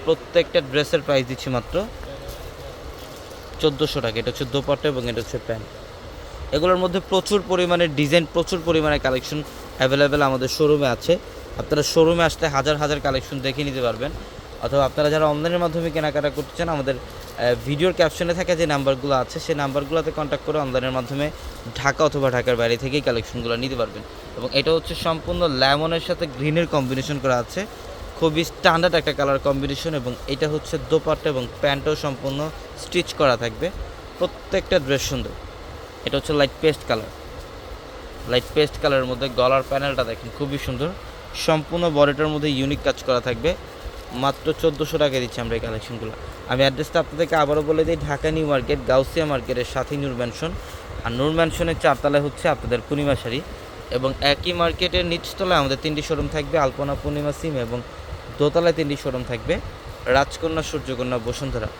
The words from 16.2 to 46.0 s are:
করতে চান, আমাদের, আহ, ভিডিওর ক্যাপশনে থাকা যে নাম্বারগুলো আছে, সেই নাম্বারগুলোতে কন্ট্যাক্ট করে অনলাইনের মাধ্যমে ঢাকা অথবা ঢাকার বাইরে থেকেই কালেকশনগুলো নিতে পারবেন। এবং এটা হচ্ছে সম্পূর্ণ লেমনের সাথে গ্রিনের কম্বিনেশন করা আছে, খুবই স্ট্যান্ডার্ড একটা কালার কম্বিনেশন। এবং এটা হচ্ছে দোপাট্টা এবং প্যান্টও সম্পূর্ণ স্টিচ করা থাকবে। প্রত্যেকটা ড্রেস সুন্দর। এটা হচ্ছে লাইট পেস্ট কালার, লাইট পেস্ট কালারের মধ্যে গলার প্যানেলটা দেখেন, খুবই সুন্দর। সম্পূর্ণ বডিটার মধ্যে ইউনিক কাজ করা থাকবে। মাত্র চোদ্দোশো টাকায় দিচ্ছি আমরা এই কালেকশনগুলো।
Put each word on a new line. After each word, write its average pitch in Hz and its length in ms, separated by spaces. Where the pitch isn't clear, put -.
করতে 143 260
চান, 170 120
আমাদের, 135 300
আহ, - 560
ভিডিওর 151 260
ক্যাপশনে 170 420
থাকা 180 200
যে 165 120
নাম্বারগুলো 139 480
আছে, 127 260
সেই 156 220
নাম্বারগুলোতে 143 480
কন্ট্যাক্ট 147 360
করে 151 120
অনলাইনের 131 400
মাধ্যমে 139 280
ঢাকা 139 280
অথবা 139 260
ঢাকার 123 260
বাইরে 117 200
থেকেই 131 320
কালেকশনগুলো 117 480
নিতে 131 200
পারবেন। 107 260
এবং 120 160
এটা 139 200
হচ্ছে 165 220
সম্পূর্ণ 170 540
লেমনের 147 600
সাথে 175 180
গ্রিনের 151 400
কম্বিনেশন 135 520
করা 127 200
আছে, 120 220
খুবই 160 260
স্ট্যান্ডার্ড 170 500
একটা 151 180
কালার 139 260
কম্বিনেশন। 139 560
এবং 123 180
এটা 139 200
হচ্ছে 151 260
দোপাট্টা 156 380
এবং 131 160
প্যান্টও 143 360
সম্পূর্ণ 135 420
স্টিচ - 260
করা 131 160
থাকবে। 117 300
প্রত্যেকটা - 600
ড্রেস 135 240
সুন্দর। 117 320
এটা 131 140
হচ্ছে 151 140
লাইট 143 280
পেস্ট 151 280
কালার, 110 220
লাইট 123 260
পেস্ট 151 280
কালারের 135 280
মধ্যে 127 160
গলার 131 340
প্যানেলটা 135 340
দেখেন, 113 240
খুবই 139 280
সুন্দর। 135 240
সম্পূর্ণ 165 440
বডিটার 147 440
মধ্যে 151 160
ইউনিক 135 340
কাজ 135 180
করা 123 180
থাকবে। 123 300
মাত্র 135 340
চোদ্দোশো 156 360
টাকায় 135 220
দিচ্ছি 123 200
আমরা 117 140
এই 113 120
কালেকশনগুলো। 110 460